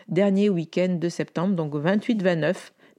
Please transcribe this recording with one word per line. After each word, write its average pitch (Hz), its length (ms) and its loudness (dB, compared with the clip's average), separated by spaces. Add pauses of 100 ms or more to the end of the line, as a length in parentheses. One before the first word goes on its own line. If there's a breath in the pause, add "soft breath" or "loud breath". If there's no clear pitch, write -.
dernier 196 400 2
week-end 180 500 0
de 170 120 -2
septembre, 180 440 -2
donc 156 200 -4
vingt-huit 196 480 0
vingt-neuf. 175 500 0 (260 soft breath)